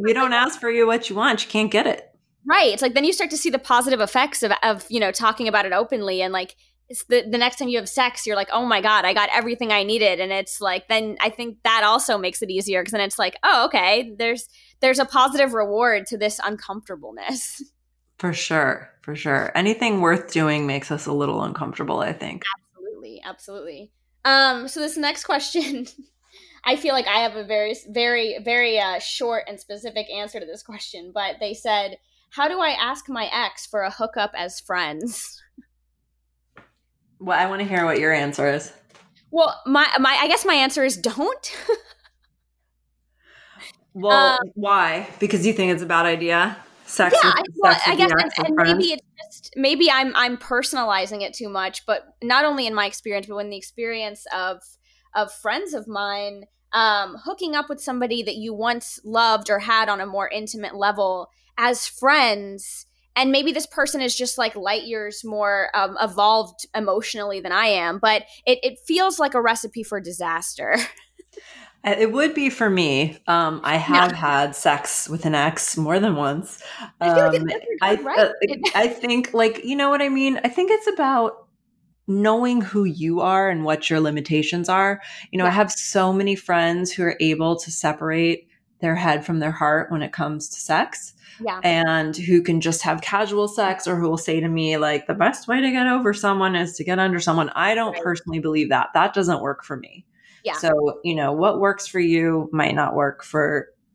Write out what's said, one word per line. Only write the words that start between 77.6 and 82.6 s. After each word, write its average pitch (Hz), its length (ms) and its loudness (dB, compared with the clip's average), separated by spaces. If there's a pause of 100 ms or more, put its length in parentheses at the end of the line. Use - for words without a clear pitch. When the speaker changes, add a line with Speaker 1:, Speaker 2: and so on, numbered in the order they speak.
Speaker 1:
I, 196 140 4
Speaker 2:
done 240 100 -4
right. 349 140 0
Speaker 1:
uh, 202 220 6
Speaker 2:
It - 300 0
<laughs> - 40 0
Speaker 1:
I 226 120 4
think, 240 460 -2
like, 226 300 2
you 254 120 -4
know 277 140 2
what 285 120 2
I 277 80 0
mean? 269 340 0
I 240 60 2
think 370 220 0
it's 427 160 0
about 269 600 0 (600)
knowing 226 540 2